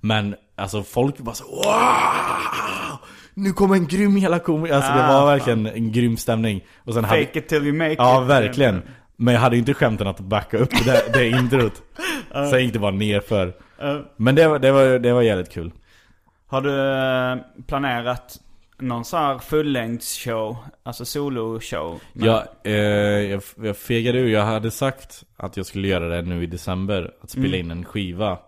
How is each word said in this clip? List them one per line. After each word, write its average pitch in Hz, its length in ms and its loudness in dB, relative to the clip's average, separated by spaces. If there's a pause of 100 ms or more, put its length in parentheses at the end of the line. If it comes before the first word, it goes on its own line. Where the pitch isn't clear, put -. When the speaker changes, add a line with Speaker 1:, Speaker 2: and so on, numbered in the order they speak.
Speaker 1:
Men 104 340 -2 (220)
alltså 98 260 -6
folk 135 360 -2
bara 113 160 -10
så: - 100 -14
"Wow! - 1500 -2 (360)
Nu 196 180 -2
kommer 196 220 4
en 175 120 4
grym 196 320 2
jävla 175 200 2
komiker." 160 360 0
Alltså 139 180 2
det 151 120 4
Speaker 2:
Ah, 151 40 4
Speaker 1:
var 135 120 6
Speaker 2:
fan. 143 60 6
Speaker 1:
verkligen 131 400 2
en 110 260 -4
grym 117 240 2
stämning. 110 480 -2 (140)
Och 117 160 -8
sen 113 100 0
hade 117 220 2
Speaker 2:
Fake - 120 -6
it 147 100 -8
till 147 180 0
you 147 100 0
make 156 220 0
Speaker 1:
Ja, 127 240 6
Speaker 2:
it. 127 80 -2
Speaker 1:
verkligen. 120 520 2 (340)
Men 120 180 2
jag 117 60 4
hade 120 160 4
ju 120 40 4
inte 131 140 0
skämten 107 320 0
att 95 140 -6
backa 101 380 -2
upp 123 120 2 (140)
det, 123 280 2
det 127 160 2
introt. 123 580 0
Speaker 2:
<laughs> - 60 -20 (400)
Ja. 143 180 -4
Speaker 1:
Sen 127 140 4
gick 117 80 -2
det 110 60 -2
bara 101 120 0
nerför. 101 600 0 (260)
Speaker 2:
Ja. 143 240 -6 (140)
Speaker 1:
Men 123 180 2
det 160 140 6
var, 151 100 2
det 131 140 4
var, 131 260 6
det 120 140 2
var 123 100 4
jävligt 98 300 0
kul. 85 200 -10 (720)
Speaker 2:
Har 135 140 -4
du, 139 320 -2
eh, 127 760 -4
planerat 123 720 -6 (380)
någon 120 260 -6
så - 120 -8
här 139 220 -2
fullängdsshow? 120 1160 -4 (260)
Alltså 120 220 -14
soloshow? 113 960 -8 (120)
Speaker 1:
Ja, 110 320 2 (200)
eh, 107 80 -2
jag, 104 680 0 (200)
jag 104 140 -4
fegade 120 420 -2
ur. 127 100 2
Jag 107 160 2
hade 110 260 -2
sagt - 540 -8 (120)
att - 200 -12
jag 95 100 -8
skulle 98 220 -4
göra 85 200 0
det 85 140 -4
nu 87 200 -4
i 87 40 -4
december. 92 760 -6
Att - 80 -18
spela 131 160 -2 (100)
Speaker 2:
Mm. 90 40 -2
Speaker 1:
in 82 100 -8
en 87 140 -8
skiva. 95 640 -4